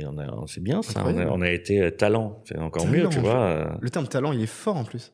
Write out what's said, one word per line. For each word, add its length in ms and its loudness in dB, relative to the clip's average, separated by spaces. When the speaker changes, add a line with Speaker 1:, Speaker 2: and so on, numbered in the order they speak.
Speaker 1:
on 140 -8
a, 280 -8
c'est 160 -10
bien 200 0
ça. 200 -4
On 40 2
a, 20 2
Speaker 2:
Incroyable. 260 0
Speaker 1:
on 80 0
a 80 2
été, 320 2
euh, 80 4
talent, 560 2
c'est 120 -10
encore 260 -2
Speaker 2:
Talent, 120 4
Speaker 1:
mieux, 120 4
tu 100 0
Speaker 2:
en 40 2
Speaker 1:
vois, 100 4
Speaker 2:
fait. 380 2
Speaker 1:
euh. 100 -6
Speaker 2:
Le 100 -4
terme 180 -2
talent, 240 0
il 100 0
est 40 0
fort 300 -4
en 80 -2
plus. 280 -12